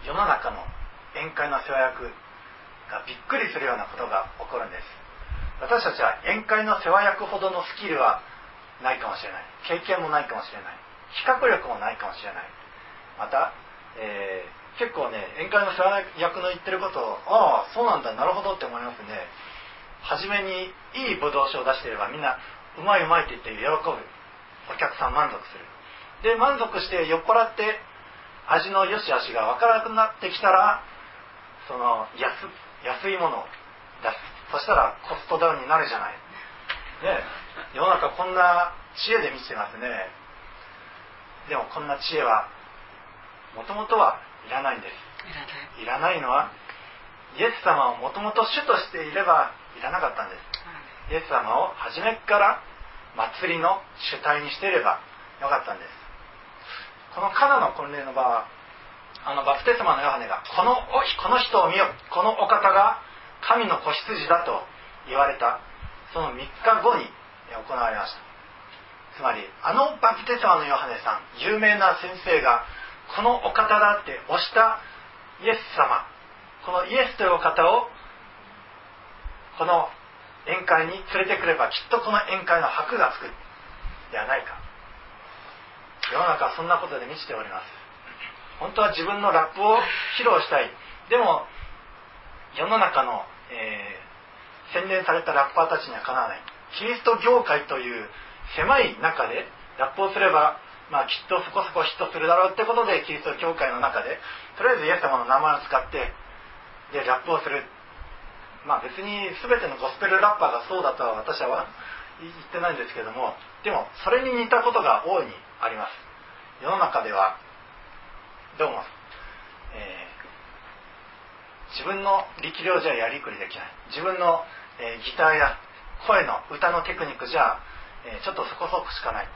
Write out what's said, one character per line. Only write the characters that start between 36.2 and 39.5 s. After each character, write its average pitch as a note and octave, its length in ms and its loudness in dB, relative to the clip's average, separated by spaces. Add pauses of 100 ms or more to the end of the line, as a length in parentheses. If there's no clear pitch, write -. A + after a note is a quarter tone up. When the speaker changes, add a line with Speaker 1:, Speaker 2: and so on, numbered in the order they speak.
Speaker 1:
ね、 F3+ 200 0 (500)
世 C3 100 0
の F#3 60 6
中 E3 200 4
こ - 140 -4
ん F#3 120 -2
な F3 360 6 (240)
知 G#3+ 180 -2
恵 A3+ 60 4
で G#3+ 120 -2
満 C3 120 -12
ち - 60 -14
て A#2 60 -8